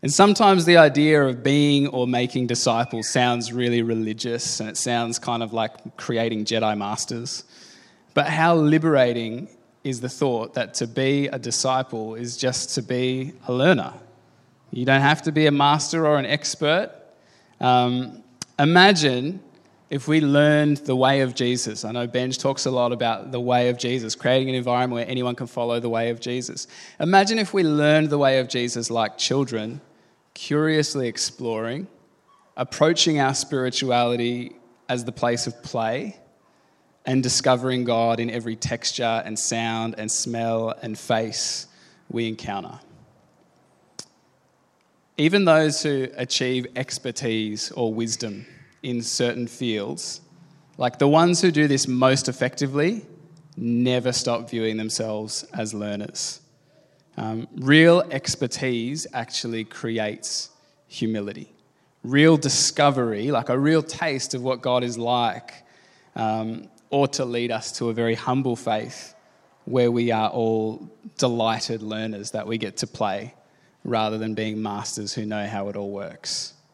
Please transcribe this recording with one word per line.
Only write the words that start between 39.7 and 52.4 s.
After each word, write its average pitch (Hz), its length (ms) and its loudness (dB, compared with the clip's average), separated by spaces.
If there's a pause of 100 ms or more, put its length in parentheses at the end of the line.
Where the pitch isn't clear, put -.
and 107 140 -8
smell 113 720 -2
and 110 160 -10
face - 680 -4 (400)
we 117 180 -4
encounter. 110 540 -8 (2250)
Even 180 280 4
those 156 400 4
who 135 320 0
achieve 127 580 -2
expertise 110 960 -4
or 113 240 -2
wisdom 110 500 -6 (380)
in 123 200 -4
certain 120 440 -2
fields, 117 760 -6 (580)
like, 123 200 -2
the 139 80 4
ones 165 340 6
who 185 120 4
do 151 160 2
this 135 180 2
most 131 420 2
effectively, 143 800 -2 (500)